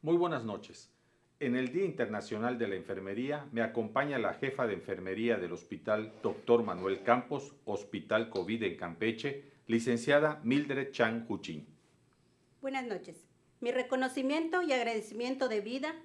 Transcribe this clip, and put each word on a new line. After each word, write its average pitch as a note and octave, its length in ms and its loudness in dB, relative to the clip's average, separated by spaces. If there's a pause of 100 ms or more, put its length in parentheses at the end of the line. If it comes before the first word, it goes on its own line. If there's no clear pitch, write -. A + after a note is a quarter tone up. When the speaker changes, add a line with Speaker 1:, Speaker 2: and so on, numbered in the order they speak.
Speaker 1:
Muy D#3+ 140 4
buenas E3 300 2
noches. - 440 -8 (500)
En B2 160 2
el B2+ 180 0
Día F#3+ 100 2
Internacional A2 720 -2
de A2+ 120 0
la G2 60 0
Enfermería, G#2 800 -4
me A#2 80 -2
acompaña A#2 580 0
la G2+ 140 0
jefa C3 340 -2
de G#2+ 60 0
enfermería F#2+ 640 0
del F2+ 160 -4
Hospital G#2+ 720 -4
doctor A#2 400 4
Manuel F#2+ 400 0
Campos, B2+ 520 2 (120)
Hospital A2 640 0
covid G2+ 320 0
en F2+ 160 0
Campeche, A2 640 -2 (220)
licenciada C3 760 4
Mildred C#3 500 0
Chan A2+ 340 2
Juchín. E2+ 400 -6 (960)
Speaker 2:
Buenas C4 240 -4
noches. F3+ 400 -10 (340)
Mi A#3+ 120 0
reconocimiento C4 920 0
y D#4 100 2
agradecimiento A#3+ 760 0
de A3 120 0
vida C4 340 -4 (100)